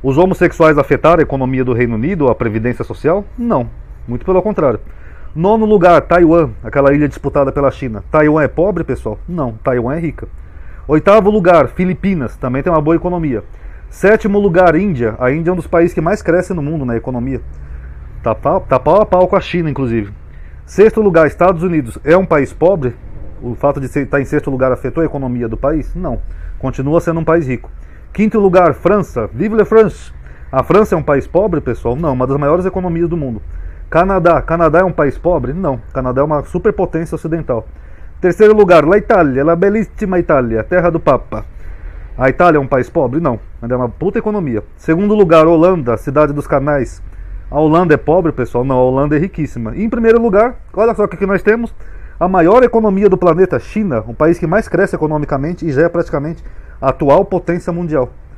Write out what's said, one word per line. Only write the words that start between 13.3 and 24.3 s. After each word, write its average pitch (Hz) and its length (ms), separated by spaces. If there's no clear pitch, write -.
Sétimo 202 480
lugar, 180 360
Índia. 131 440
A 127 120
Índia 165 200
é - 20
um 185 40
dos 165 100
países 170 260
que 175 80
mais 175 220
cresce 180 320
no 160 80
mundo 147 240
na 117 100
economia. 127 460
Tá 110 120
pau, 175 280
tá 131 180
pau 185 220
a - 20
pau 180 240
com 196 80
a 175 40
China, 170 280
inclusive. 117 420
Sexto 214 380
lugar, 165 240
Estados 175 360
Unidos. 156 400
É 156 140
um 190 80
país 151 300
pobre? 160 420
O 120 120
fato 143 280
de 127 40
ser, 135 200
tá 147 120
em 131 60
sexto 147 260